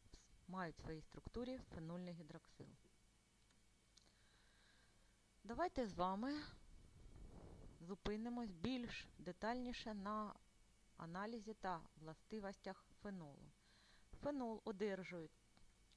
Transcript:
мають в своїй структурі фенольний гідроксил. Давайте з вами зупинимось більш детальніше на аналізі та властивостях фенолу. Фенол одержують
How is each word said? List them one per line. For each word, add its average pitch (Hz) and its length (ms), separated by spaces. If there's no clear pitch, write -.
мають 175 300
в - 40
своїй 160 200
структурі 247 580
фенольний 175 380
гідроксил. 165 540
Давайте 247 440
з 180 60
вами 202 480
зупинимось 214 720
більш 233 560
детальніше 240 760
на 208 400
аналізі 208 560
та 180 280
властивостях 190 920
фенолу. 175 500
Фенол 254 440
одержують 185 720